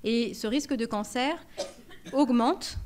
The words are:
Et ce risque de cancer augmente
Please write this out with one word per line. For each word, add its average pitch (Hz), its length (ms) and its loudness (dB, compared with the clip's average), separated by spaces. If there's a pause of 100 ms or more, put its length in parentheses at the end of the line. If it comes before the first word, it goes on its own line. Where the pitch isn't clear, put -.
Et 233 300 0
ce 202 140 -6
risque 277 260 0
de 226 140 0
cancer 247 600 -2 (680)
augmente 262 720 4